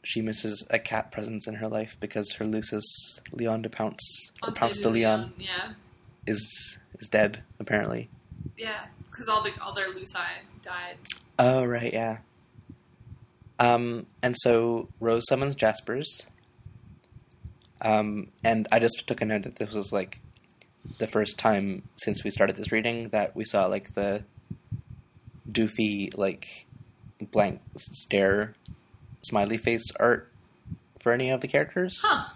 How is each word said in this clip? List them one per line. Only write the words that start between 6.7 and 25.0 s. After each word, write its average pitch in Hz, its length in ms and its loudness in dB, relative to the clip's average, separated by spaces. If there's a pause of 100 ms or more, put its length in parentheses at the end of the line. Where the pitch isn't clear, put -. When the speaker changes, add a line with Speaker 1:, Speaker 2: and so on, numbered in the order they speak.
Speaker 1:
is - 80 -14
dead, 104 360 2 (160)
apparently. 107 500 -2 (480)
Speaker 2:
Yeah, 214 280 -8 (260)
'cause 226 160 -10
all 214 160 4
the, 202 80 -2 (100)
all 196 120 -8
their 196 180 -2
Luci 190 340 -8 (380)
died. 180 340 -10 (400)
Speaker 1:
Oh, 127 280 6
right, 117 280 -2
yeah. 113 240 -2 (1400)
Um, 120 480 2 (160)
and 123 160 2
so 117 500 4 (100)
Rose 117 280 2
summons 139 280 2
Jaspers. 113 680 0 (1600)
Um, 107 520 0 (120)
and 110 280 2
I 117 80 8
just 117 280 2
took - 140 -2
a 113 40 0
note 104 180 0
that - 140 -10
this 104 140 -4
was, 101 200 -2
like, 95 280 -2 (800)
the 110 100 -2
first 107 300 0
time 98 460 2 (140)
since - 260 -4
we 104 80 -2
started 98 240 4
this - 160 -6
reading 117 380 0
that 104 260 0
we 110 100 -4
saw, 98 220 2
like, 98 260 -2
the 101 300 0 (1300)